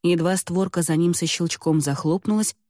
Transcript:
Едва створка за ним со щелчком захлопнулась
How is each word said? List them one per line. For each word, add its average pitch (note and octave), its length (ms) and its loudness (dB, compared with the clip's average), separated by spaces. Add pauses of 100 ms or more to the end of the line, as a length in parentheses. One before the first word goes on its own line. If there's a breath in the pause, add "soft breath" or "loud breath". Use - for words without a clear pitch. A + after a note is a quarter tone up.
Едва F3 360 2
створка F#3 440 -2
за D#3+ 140 0
ним E3+ 180 4
со E3 140 -2
щелчком D#3+ 540 0
захлопнулась E3+ 720 -2 (140)